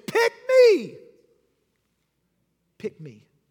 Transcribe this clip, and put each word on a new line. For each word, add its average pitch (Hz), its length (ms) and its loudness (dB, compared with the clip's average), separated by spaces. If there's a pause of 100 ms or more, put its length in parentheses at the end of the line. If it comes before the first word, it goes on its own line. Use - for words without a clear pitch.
"Pick 466 280 -2 (160)
me! 440 480 2 (1800)
Pick - 220 -16
me. 127 260 -20 (260)